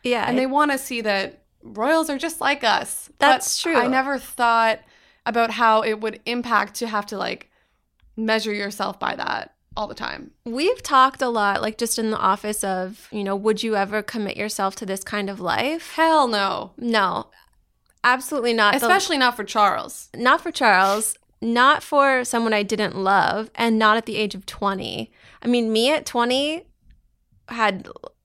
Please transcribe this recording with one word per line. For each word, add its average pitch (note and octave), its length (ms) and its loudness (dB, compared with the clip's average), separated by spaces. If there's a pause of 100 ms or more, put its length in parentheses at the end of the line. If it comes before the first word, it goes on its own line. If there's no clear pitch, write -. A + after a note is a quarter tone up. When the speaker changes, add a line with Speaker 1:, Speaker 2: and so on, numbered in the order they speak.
Speaker 1:
Yeah, A#3+ 260 0
Speaker 2:
And B3 80 0
Speaker 1:
it C4 40 2
Speaker 2:
they C4 60 2
wanna C#4 320 2
see B3+ 240 -8
that G3+ 420 -2 (180)
royals D4 480 0
are C#4 80 -4
just D#4+ 220 -6
like C#4+ 240 0
us. G#3 440 0 (100)
Speaker 1:
That's - 440 4
Speaker 2:
But E4+ 80 0
Speaker 1:
true. D4 100 4
Speaker 2:
I B3 60 2
never C4 320 0
thought A3+ 600 0 (460)
about A#3 260 0
how A3 300 4
it A3 180 -2
would G#3+ 260 -6
impact A#3 500 -2
to A#3+ 120 -6
have G#3 180 -4
to, G#3+ 120 -10
like, - 320 -6 (680)
measure A3 360 0
yourself G3+ 460 -6
by - 180 -4
that - 380 -6 (220)
all G#3+ 100 -4
the - 80 -16
time. - 380 -10 (120)
Speaker 1:
We've D#4 380 -2
talked C4+ 400 4
a B3+ 60 0
lot, G#3 340 0
like, A3 160 -4
just A#3 220 -2
in A3 100 -2
the A3 80 -2
office G#3 460 -2
of, F#3+ 480 -6
you G#3+ 100 -6
know, G3 140 -2
would G#3+ 260 0
you A3 140 -2
ever G3+ 260 -2
commit G#3 340 -6
yourself G3+ 400 -4
to A3 100 -10
this F#3+ 180 -6
kind G3+ 260 -6
of G3 100 -10
life? C4+ 540 -2
Speaker 2:
Hell D#4+ 320 4
no. G3+ 500 -2
Speaker 1:
No. A3 520 0 (720)
Absolutely B3 520 0
not. G#3+ 180 6
The C4 60 2
Speaker 2:
Especially F4+ 400 2
not B3 180 2
for G#3 80 -6
Charles. - 720 0
Speaker 1:
Not C4+ 240 4
for F4 100 -6
Charles. G3+ 640 2 (240)
Not B3+ 440 4
for C4+ 400 2
someone A#3 280 0
I G#3 120 2
didn't G#3 320 -2
love, G3 580 2
and A3+ 240 2
not A3 180 4
at A3+ 100 -2
the G#3+ 100 -8
age G#3 180 -2
of F#3+ 120 -14
twenty. G3 640 -6 (280)
I - 60 -12
mean, A#3 260 2
me A#3 200 4
at D#4 120 -2
twenty C4+ 600 -2 (840)
had G#3+ 400 -2 (360)